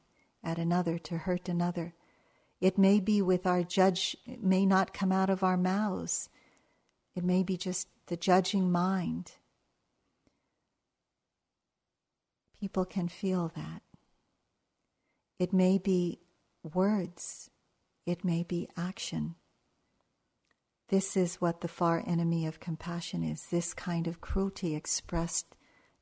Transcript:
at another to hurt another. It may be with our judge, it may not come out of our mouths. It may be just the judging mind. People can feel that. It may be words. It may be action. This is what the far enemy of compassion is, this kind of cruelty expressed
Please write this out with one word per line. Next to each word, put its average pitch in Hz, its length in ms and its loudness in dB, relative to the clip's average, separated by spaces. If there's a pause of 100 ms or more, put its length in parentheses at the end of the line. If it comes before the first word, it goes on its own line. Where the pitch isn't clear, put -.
(420)
at 165 160 -4
another 170 420 0
to - 180 -6
hurt 180 300 -4
another. 175 460 -2 (640)
It 185 200 2
may 196 220 6
be 202 200 2
with 180 260 2
our 180 160 2
judge, 185 600 2
it - 180 -14
may 190 220 4
not 190 300 2
come 190 180 0
out 190 160 2
of 190 140 0
our 185 160 2
mouths. 185 720 -2 (840)
It 180 80 -4
may 180 200 2
be 180 160 -2
just - 300 -4 (180)
the 175 100 -4
judging 185 560 2
mind. 180 600 0 (3250)
People 190 280 -2
can 175 220 -4
feel 180 460 -2
that. 156 280 -10 (1600)
It 180 140 -2
may 185 240 6
be 180 440 0 (420)
words. 180 880 -2 (560)
It 175 180 -4
may 170 180 0
be 170 320 -4
action. 170 600 -6 (1500)
This 190 260 2
is 180 280 0
what 170 180 0
the 170 80 -4
far 170 380 0
enemy 170 400 0
of 156 120 -6
compassion 170 640 -6
is, 156 260 -4
this 170 260 0
kind 165 320 -4
of 165 160 -8
cruelty 190 520 -2
expressed - 840 -4 (460)